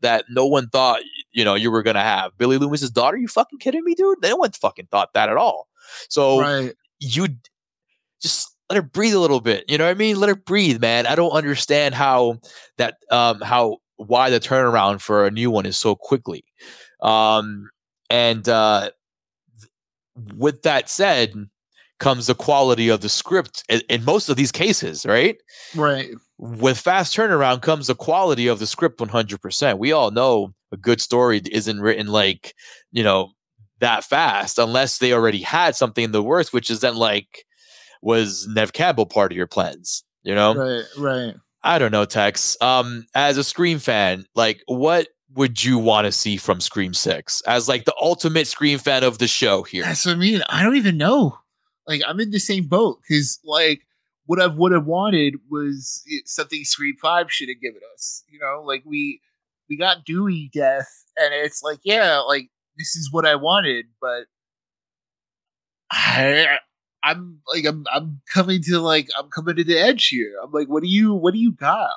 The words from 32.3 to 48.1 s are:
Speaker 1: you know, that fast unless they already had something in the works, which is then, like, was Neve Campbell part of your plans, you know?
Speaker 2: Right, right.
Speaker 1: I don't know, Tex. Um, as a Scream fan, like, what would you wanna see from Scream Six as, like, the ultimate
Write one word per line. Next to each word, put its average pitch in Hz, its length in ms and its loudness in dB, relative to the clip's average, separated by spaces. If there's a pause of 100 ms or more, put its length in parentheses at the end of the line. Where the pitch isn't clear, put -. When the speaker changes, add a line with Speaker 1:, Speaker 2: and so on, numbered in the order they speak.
Speaker 1:
you 117 140 -2
know, 95 260 2 (480)
that 117 260 0
fast 135 540 0
unless 123 400 0
they 123 160 2
already 113 260 2
had 156 360 0
something 117 280 -2
in 110 80 -4
the 107 100 2
works, 151 300 0
which 120 180 -2
is 113 100 -4
then, 120 160 0
like, 104 480 -2 (580)
was 104 480 0
Neve 107 240 -2
Campbell 147 320 0
part 98 260 0
of 87 40 -8
your 90 100 -4
plans, 85 580 -6 (180)
you 98 120 -4
know? 104 200 4
Speaker 2:
Right, 127 300 -4 (140)
right. 127 360 -4 (300)
Speaker 1:
I 165 140 2
don't 120 120 0
know, 104 140 2
Tex. 101 560 -2
Um, 123 540 0
as 139 240 2
a 139 60 -2
Scream 170 340 -2
fan, 98 560 0
like, 110 320 0
what 156 420 0 (260)
would 127 300 0
you 127 140 2
wanna 107 340 2
see 104 240 -2
from 92 240 -2
Scream 92 320 -4
Six - 540 -4
as, 117 200 0
like, 123 200 -2
the - 120 2
ultimate 160 480 0